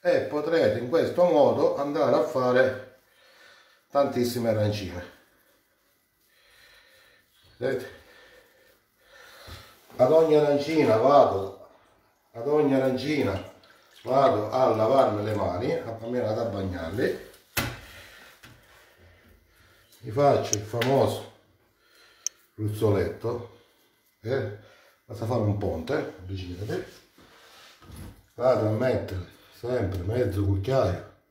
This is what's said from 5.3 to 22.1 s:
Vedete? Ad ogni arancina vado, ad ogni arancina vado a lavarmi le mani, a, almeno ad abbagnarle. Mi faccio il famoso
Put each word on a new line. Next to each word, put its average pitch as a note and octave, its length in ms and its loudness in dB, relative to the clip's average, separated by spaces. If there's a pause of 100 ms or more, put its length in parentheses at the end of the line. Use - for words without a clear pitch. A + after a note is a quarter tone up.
Vedete? - 380 -6 (2000)
Ad C3+ 140 4
ogni D#3+ 240 6
arancina D3 640 2
vado, - 680 4 (640)
ad A#2+ 140 -8
ogni D3 280 2
arancina C3 800 -2 (480)
vado A#2+ 480 2
a C3 160 2 (100)
lavarmi A2 480 2
le G#2+ 100 -2
mani, G2+ 380 -2
a, A2+ 260 -6
almeno A#2 300 -4
ad A2 100 -2
abbagnarle. F#2+ 920 -6 (2750)
Mi B2 100 -14
faccio C3+ 480 2
il G2+ 60 -10
famoso A#2+ 680 0 (1200)